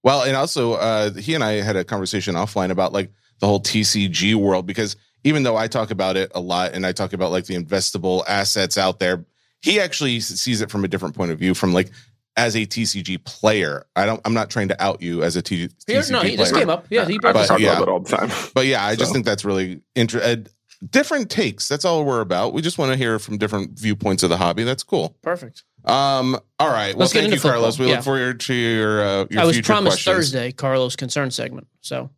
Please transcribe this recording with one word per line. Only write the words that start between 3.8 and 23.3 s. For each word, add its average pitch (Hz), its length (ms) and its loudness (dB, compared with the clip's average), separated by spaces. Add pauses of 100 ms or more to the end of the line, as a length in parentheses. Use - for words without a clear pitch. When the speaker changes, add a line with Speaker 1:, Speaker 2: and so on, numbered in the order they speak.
Speaker 1:
C 101 240 0
G 92 280 0
world, 95 320 2
because 101 280 -4 (300)
even 151 160 4
though 117 160 2
I 113 100 0
talk 113 220 -2
about 95 280 0
it 95 180 -2
a 90 40 -2
lot 90 360 -2
and 92 100 -4
I 92 60 0
talk 92 200 -4
about, 90 200 -2
like, 90 160 -2
the 92 80 -6
investable 90 720 -2
assets 98 500 0
out 95 220 0
there, 90 260 0 (380)
he 202 160 4
actually 147 380 -2
s-, 110 100 -6 (120)
sees 113 220 -2
it 104 80 -4
from 98 160 -2
a - 20 -2
different 85 280 -4
point 87 160 -2
of 78 80 -6
view, 90 160 2
from, 92 180 2
like, 95 160 2 (480)
as 113 180 0
a 110 100 0
T 110 200 -4
C 98 160 -4
G 90 160 -6
player. 90 760 0
I 98 100 2
don't, 110 180 -2
I'm 113 120 0
not 107 160 0
trying 101 160 -2
to 95 140 -2
out 95 200 0
you 85 220 -2
as 85 120 0
a 87 60 0
T-, 92 160 -4
Speaker 2:
Here, 87 100 -4 (200)
Speaker 1:
T 262 160 2
C 294 60 -4
G 254 40 0
Speaker 2:
no, 240 80 0
he, 175 140 0
this 190 160 2
Speaker 1:
player. 139 100 4
Speaker 2:
came 175 80 2
up. 170 220 -2
Yeah, 208 140 2
he 185 100 -2
Speaker 3:
I - 20 -4
Speaker 2:
brought - 160 4
Speaker 1:
But, - 60 6
Speaker 3:
just - 100 4
talk 196 100 6
Speaker 1:
yeah. 101 120 6
Speaker 3:
about 82 160 2
it - 20 0
all 90 120 2
the - 160 -2
time. 113 120 0 (240)
Speaker 1:
But 131 140 4
yeah, 113 180 2
I 107 100 0
just 127 140 0
Speaker 3:
So. - 40 -2
Speaker 1:
think 123 120 0
that's 101 180 0
really 95 380 -2 (140)
inter-, 117 260 0
uh, 120 140 2 (560)
different 285 400 0
takes. 160 360 -2
That's 147 180 -4
all 165 200 2
we're 123 160 0
about. 92 320 0
We 160 80 -2
just 165 160 -4
wanna 131 180 0
hear 117 220 0
from 104 220 -6